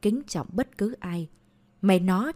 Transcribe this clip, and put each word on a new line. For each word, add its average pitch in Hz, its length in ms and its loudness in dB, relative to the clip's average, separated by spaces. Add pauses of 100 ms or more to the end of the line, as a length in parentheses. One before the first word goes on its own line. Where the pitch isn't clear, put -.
kính 220 260 0
trọng - 260 -6
bất 240 240 -4
cứ 220 220 -2
ai. 175 280 -8 (540)
"Mẹ 190 180 6
nó, 190 360 2